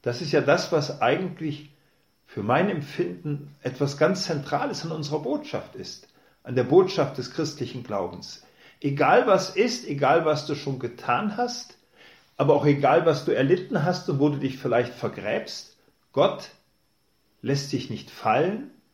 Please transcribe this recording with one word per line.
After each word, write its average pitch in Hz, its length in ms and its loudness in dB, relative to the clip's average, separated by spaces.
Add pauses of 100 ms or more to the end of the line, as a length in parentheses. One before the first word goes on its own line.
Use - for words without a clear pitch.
Das 123 220 -4
ist 147 100 -4
ja 156 80 6
das, 143 320 2
was 151 300 -2
eigentlich 156 680 -2 (560)
für - 160 -10
mein 147 280 2
Empfinden 156 920 -6
etwas 135 380 -4
ganz 180 260 2
Zentrales 151 600 -4
an 160 80 -6
unserer 151 280 -4
Botschaft - 560 -6
ist, - 320 -16 (360)
an 123 120 -4
der 127 80 2
Botschaft 180 540 4
des 127 120 -8
christlichen 135 540 -6
Glaubens. 92 600 -8 (360)
Egal 151 480 4
was 185 220 4
ist, - 360 0
egal 143 380 4
was 151 220 0
du 143 100 -2
schon 131 240 -6
getan 139 560 -2
hast, - 420 -6 (580)
aber 143 180 4
auch 143 120 4
egal 143 400 6
was 151 180 2
du 175 60 0
erlitten 151 540 2
hast 180 260 -2
und 139 80 0
wo 147 100 4
du 143 100 0
dich 131 200 -4
vielleicht 120 340 0
vergräbst, - 840 -6 (360)
Gott 185 380 0 (920)
lässt 139 300 -2
dich - 180 -4
nicht - 200 -12
fallen. 165 600 0 (240)